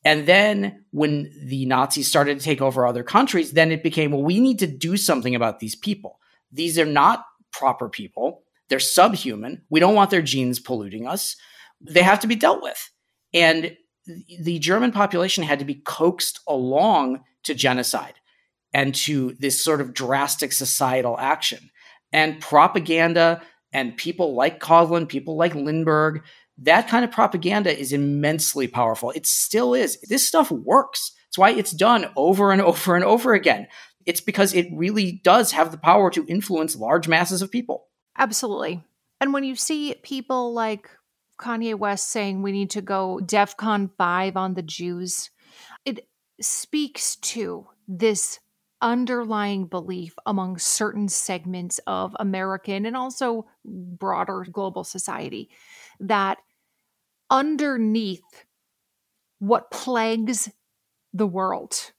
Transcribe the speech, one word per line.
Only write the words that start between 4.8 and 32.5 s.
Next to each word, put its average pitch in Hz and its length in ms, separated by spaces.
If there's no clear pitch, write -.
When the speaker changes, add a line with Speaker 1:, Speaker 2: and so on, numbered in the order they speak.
Speaker 1:
something 127 360
about 117 280
these 110 160
people. - 420
These 160 260
are 165 80
not 151 400
proper 127 340
people. 117 560
They're 131 140
subhuman. 139 880
We 156 100
don't 185 160
want 202 140
their 190 120
genes 127 380
polluting 110 480
us. 175 300
They 165 220
have 190 200
to 226 60
be 233 80
dealt - 260
with." - 280
And 165 440
th-, 175 360
the 170 180
German 196 320
population 190 540
had 147 140
to 143 60
be 143 100
coaxed - 680
along 139 800
to 156 100
genocide 127 600
and 139 220
to 135 440
this 135 240
sort 151 160
of 127 140
drastic 139 580
societal 127 680
action. - 520
And 156 300
propaganda 165 1000
and 127 240
people 165 400
like 147 240
Coughlin, 165 480
people 156 300
like 165 180
Lindbergh, 156 680
that 160 280
kind 233 160
of 240 60
propaganda 196 680
is 135 160
immensely 143 760
powerful. 117 440
It 151 140
still - 480
is. 247 280
This 233 260
stuff 311 240
works. 196 600
It's - 100
why 196 140
it's 208 200
done 196 440
over 190 360